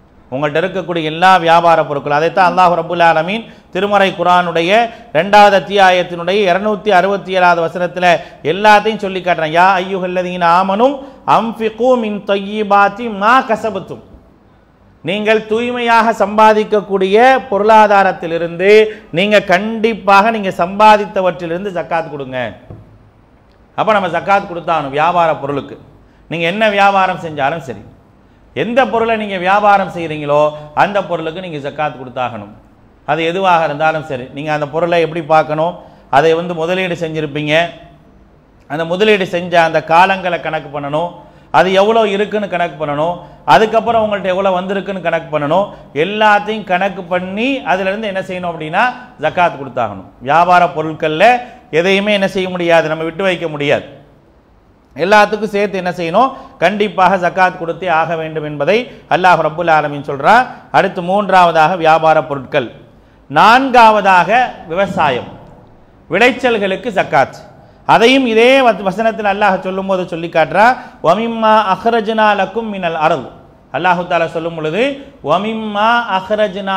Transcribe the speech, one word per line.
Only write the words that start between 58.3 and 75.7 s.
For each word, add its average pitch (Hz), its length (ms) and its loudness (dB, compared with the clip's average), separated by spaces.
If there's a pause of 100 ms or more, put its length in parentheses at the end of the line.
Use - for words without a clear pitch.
என்பதை 151 480 -2 (180)
அல்லாஹ் 175 280 4
ரப்புல் 160 320 -2
ஆலமீன் 147 380 0
சொல்றான். 165 380 2 (240)
அடுத்து 185 320 0
மூன்றாவதாக 180 720 2
வியாபார 156 480 4
பொருட்கள், 131 480 -4 (540)
நான்காவதாக 214 1200 4 (180)
விவசாயம், 160 640 -2 (800)
விளைச்சல்களுக்கு 220 800 0
zakat. 156 460 0 (500)
அதையும் 240 400 4
இதே 233 340 4
வ-, 220 220 2
வசனத்தில் 208 420 -2
அல்லாஹ் 196 360 0
சொல்லும் 185 260 -6
போது 185 220 -2
சொல்லி 170 200 -8
காட்டுறான், 170 480 2 (260)
"வமிம்மா 220 520 2 (180)
அஹ்ரஜ்னா 220 540 0 (100)
லக்கும் 196 340 -4
மினல் 180 260 -6
அர்த்." 151 340 0 (420)
அல்லாஹு 175 360 -2
தஆலா 165 180 0
சொல்லும் 165 280 -8
பொழுது, 190 580 -4 (120)
"வமிம்மா 208 640 -2 (220)